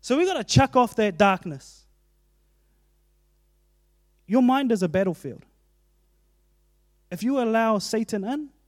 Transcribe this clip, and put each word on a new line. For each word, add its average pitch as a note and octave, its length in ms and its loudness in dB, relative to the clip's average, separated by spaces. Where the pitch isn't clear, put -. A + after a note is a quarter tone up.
So B3 140 -2
we E4+ 80 2
gotta F4 200 -4
chuck - 320 2
off B3 200 2
that G#3 220 -2
darkness. F#3 640 -2
Your A#3+ 140 2
mind C4 280 2
is G3 140 0
a F3+ 40 0
battlefield. D#3+ 560 -4
If F3+ 140 -10
you C4+ 160 0
allow A3+ 380 2
Satan A3 440 -4
in, C#4 280 -8